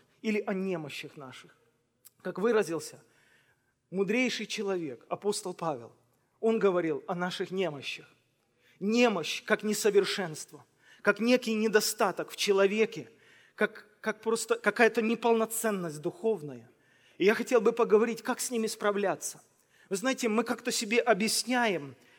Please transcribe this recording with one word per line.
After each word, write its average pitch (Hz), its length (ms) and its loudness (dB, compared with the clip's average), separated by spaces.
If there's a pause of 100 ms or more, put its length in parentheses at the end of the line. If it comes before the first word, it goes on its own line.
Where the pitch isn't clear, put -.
(200)
или 214 260 -2
о 214 60 -2
немощах 175 640 -6
наших. - 400 -18 (680)
Как 185 160 -8
выразился 190 640 0 (880)
мудрейший 214 560 0
человек, 180 600 -6
апостол 196 460 -4
Павел, 135 380 -6 (480)
он 226 180 2
говорил 180 480 2
о 190 80 -4
наших 180 360 -4
немощах. 170 560 -4 (760)
Немощь 214 640 2
как 208 180 2
несовершенство, 196 1000 0 (380)
как 202 180 2
некий 240 340 2
недостаток 214 760 0
в - 60 -16
человеке, 196 720 2 (460)
как, - 320 -4 (140)
как 214 220 -6
просто 226 340 0
какая-то 226 460 4
неполноценность 220 1000 0
духовная. 147 680 -6 (500)
И 160 60 0
я 208 100 6
хотел 233 260 2
бы 220 120 4
поговорить, 220 500 2
как 247 180 -4
с - 100 -6
ними 226 160 -2
справляться. 202 720 -2 (480)
Вы 196 80 -4
знаете, 247 320 -2
мы 220 140 2
как-то 233 300 -4
себе 226 260 0
объясняем, 214 960 0 (240)